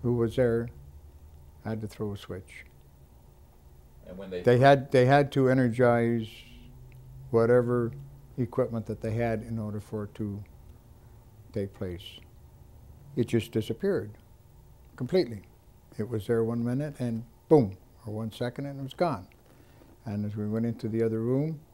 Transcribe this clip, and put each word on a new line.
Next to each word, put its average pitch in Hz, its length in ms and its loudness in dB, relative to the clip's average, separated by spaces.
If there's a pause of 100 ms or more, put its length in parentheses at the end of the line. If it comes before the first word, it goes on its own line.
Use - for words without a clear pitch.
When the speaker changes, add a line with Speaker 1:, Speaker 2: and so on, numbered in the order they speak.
Speaker 1:
who 123 120 0
was 117 220 0
there 117 340 2 (920)
had 110 180 -6
to 110 60 -8
throw 104 260 -8
a 101 40 -10
switch. - 480 -14 (1400)
Speaker 2:
And 90 100 -16
when 92 140 -12
they 90 100 -6
Speaker 1:
They 123 160 6
had, 135 340 6
they 127 140 6
had 139 280 4
to 131 160 4
energize 117 800 2 (1000)
whatever 117 640 4 (460)
equipment 117 500 -2
that 107 140 -6
they 113 100 -4
had 113 320 -2
in 113 160 -6
order 107 200 -6
for 107 260 -8
it 104 100 -16
to 104 280 -6 (1080)
take 98 220 -6
place. 90 460 -12 (960)
It 123 120 0
just 113 240 0
disappeared 113 680 -4 (800)
completely. 127 480 -2 (540)
It 107 120 -6
was 113 180 -4
there 113 160 4
one 117 200 -2
minute 139 360 -4
and 117 240 -4 (260)
boom, 113 280 6 (280)
or 104 80 -8
one 110 180 -6
second 123 340 -6
and 139 140 -10
it 139 40 -8
was 135 100 -12
gone. 131 340 -2 (760)
And 104 200 -4
as 104 100 -8
we 107 120 -4
went 113 180 -2
into 117 220 -6
the 113 160 0
other 113 160 0
room 139 400 -2 (140)